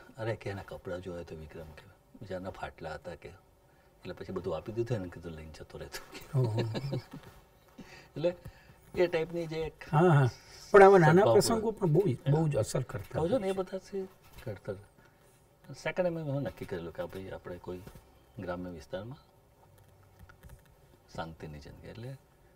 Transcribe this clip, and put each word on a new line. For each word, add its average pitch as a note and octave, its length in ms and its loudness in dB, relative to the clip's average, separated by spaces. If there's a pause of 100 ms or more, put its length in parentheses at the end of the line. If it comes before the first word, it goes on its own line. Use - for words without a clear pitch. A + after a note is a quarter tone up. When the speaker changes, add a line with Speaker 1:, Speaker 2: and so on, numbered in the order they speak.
(180)
Speaker 1:
"અરે," A2 180 -4
કે, G#2 140 -10
"એના G2 140 -8
કપડાં F2+ 380 -10
જોયા F2 220 -10
તો E2+ 120 -14
વિક્રમ," D#2 300 -14
કે, - 540 -20
"બિચારાના F#2+ 300 -10
ફાટલા - 440 -12
હતા," - 220 -12
કે, - 140 -18
"એટલે - 840 -20
પછી - 200 -12
બધું F3+ 240 -6
આપી - 140 -10
દીધું A#2 260 -2
એને," F2+ 120 -8
કીધું, E2+ 220 -14
"લઈને D#2 200 -14
જતો - 260 -18
રહેતો," - 220 -12 (140)
કે. - 260 -4
Speaker 2:
ઓહો. A#2 220 0 (1160)
Speaker 1:
એટલે - 560 -6 (600)
એ F3+ 120 4
ટાઈપની E3+ 400 -2
જે D#3 80 -6
એક D#3+ 180 -4 (180)
Speaker 2:
હા, D3+ 80 4
હા. D3 300 6 (420)
પણ G3 120 12
આવા G3 140 12
નાના F3 240 8
Speaker 1:
સદભાવ - 120 6
Speaker 2:
પ્રસંગો A3 380 4
પણ G3+ 160 -2
બહુ, D#3+ 140 6 (300)
બહુ D#3+ 160 4
જ C#3+ 100 0
અસર - 240 0
કરતા - 380 -8
Speaker 1:
કહું D#3+ 100 0
છું A#3+ 120 2
ને, F#3+ 60 -2
એ F#3+ 40 0
Speaker 2:
હોય F#3+ 140 -2
છે. F3+ 60 -14
Speaker 1:
બધાથી F#3+ 360 -8 (380)
ઘડતર. G2+ 300 -8 (1000)
Second D#3+ 340 -4
એમ E3+ 60 -2
મેં E3 120 -6
નક્કી C#3 400 -6
કરેલું D#3+ 280 -10
કે - 120 -8
ભાઈ F#2+ 240 -12
આપણે - 280 -12
કોઈ - 240 -12 (580)
ગ્રામ્ય F2+ 300 -8
વિસ્તારમાં F#2 480 -12 (2000)
શાંતિની D#2+ 440 -12
જિંદગી. - 280 -18
એટલે A#2 300 -14 (380)